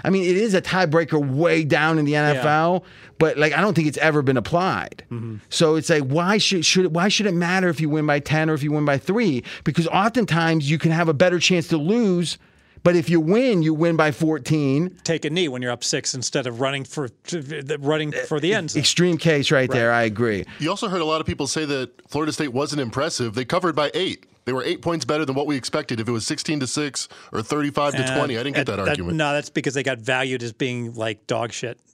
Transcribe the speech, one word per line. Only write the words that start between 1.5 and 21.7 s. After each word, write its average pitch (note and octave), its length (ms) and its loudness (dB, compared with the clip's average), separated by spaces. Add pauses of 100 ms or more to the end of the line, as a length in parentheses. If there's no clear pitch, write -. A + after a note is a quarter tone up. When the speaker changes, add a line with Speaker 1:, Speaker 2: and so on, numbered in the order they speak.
Speaker 1:
down D#3 340 2
in D3 80 2
the D3 100 2
N D3 200 2
F B2+ 100 0
L, E3 360 2
Speaker 2:
Yeah. - 80 -20 (280)
Speaker 1:
but, D#3 180 4
like, D3 160 2
I C#3+ 80 2
don't G3 140 2
think D#3 140 2
it's C#3 100 -4
ever D3+ 240 4
been C3 160 2
applied. C3+ 720 -2
Speaker 2:
Mm-hmm. A#2 260 -8 (140)
Speaker 1:
So D#3+ 260 4
it's D#3 140 0
like, D3+ 140 2
why E3+ 340 2
should, F#3 260 0
should F#3 220 4
it, E3 60 -2
why E3+ 160 2
should G3+ 180 0
it G3 80 0
matter F3 340 2
if D3+ 100 -2
you D#3 120 0
win D3+ 160 0
by D3 140 2
ten D#3 280 0
or D#3 60 2
if C3+ 80 -2
you D3 100 0
win D3+ 140 0
by C#3+ 100 4
three? F#3 480 0 (200)
Because D#3+ 240 0
oftentimes E3 800 2
you D#3+ 80 2
can E3 140 2
have E3 180 2
a D#3 40 4
better F3+ 240 4
chance F3 300 2
to E3+ 80 2
lose, F3 640 0 (460)
but F3 120 6
if D#3+ 140 0
you E3+ 100 4
win, G#3 420 2
you D#3 120 2
win E3 220 2
by D#3 160 2
fourteen. D#3 920 0
Speaker 2:
Take E3 220 -2
a D3 40 -4
knee E3+ 180 0
when B2+ 120 -6
you're B2 120 -4
up A#2+ 120 -8
six - 300 -4
instead C3 320 -4
of A#2+ 140 -6
running C3+ 240 -2
for, C3+ 260 -8 (680)
running D3+ 320 -2
for C3+ 280 -4
the F3 140 0
end F3 160 -4
zone. D3+ 100 -2
Speaker 1:
Extreme E3+ 380 2
case D3 320 2
right C3+ 200 4
there. A#2+ 200 2
Speaker 2:
Right. A#2+ 80 2
Speaker 1:
I A#2 60 2
agree. G#2+ 400 -2 (140)
Speaker 3:
You D3 120 -2
also G3+ 180 -4
heard F3+ 140 -2
a - 20 -2
lot D#3 160 0
of D#3 60 -8
people E3 220 -4
say D#3+ 180 -2
that C3+ 240 -4 (180)